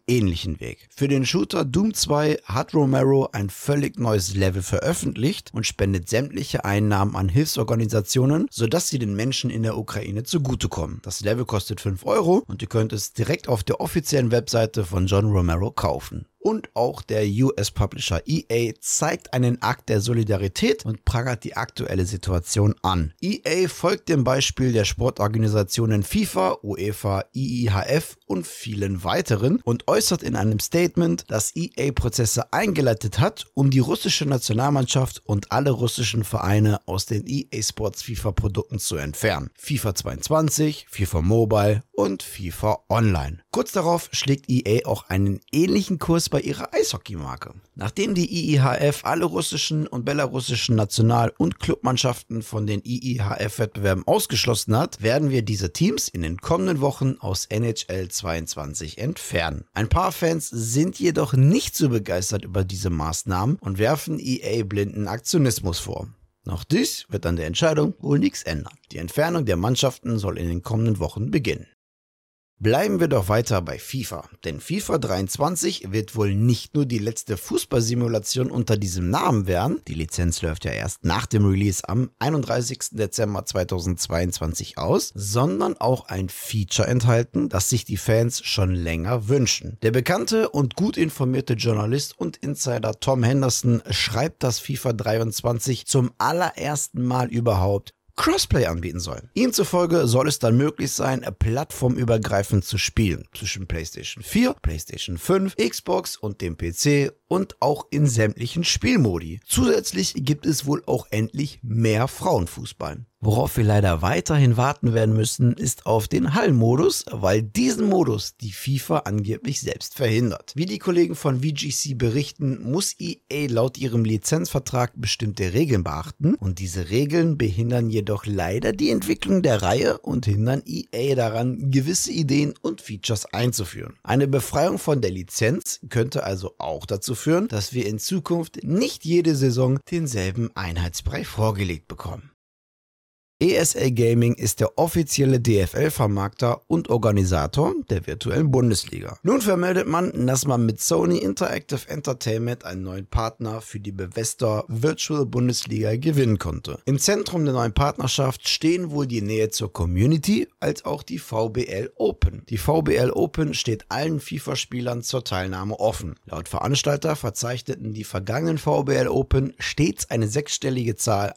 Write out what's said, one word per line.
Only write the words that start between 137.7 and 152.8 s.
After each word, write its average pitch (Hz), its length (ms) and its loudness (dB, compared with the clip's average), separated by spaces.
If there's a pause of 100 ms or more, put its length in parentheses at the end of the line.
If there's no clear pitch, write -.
wir 123 140 -2
in 107 120 -4
Zukunft 170 640 -4
nicht 208 440 -2
jede 165 280 4
Saison 131 440 4 (120)
denselben 117 640 -2
Einheitsbrei 85 680 -4
vorgelegt 98 640 -2
bekommen. - 440 -12 (1080)
E 175 140 4
S 165 180 2
L 131 160 2
Gaming 117 440 4
ist - 260 -2
der - 180 0
offizielle 139 640 2
D-F-L-Vermarkter 110 1300 2
und 160 200 0
Organisator 104 840 2 (160)
der 92 160 -2
virtuellen 143 460 0
Bundesliga. - 720 0
Nun 240 180 4
vermeldet 185 460 2
man, 160 400 0
dass 131 180 0
man 120 180 2
mit 110 160 0
Sony 170 380 2
Interactive 185 720 -2
Entertainment 120 760 -4
einen 92 200 -8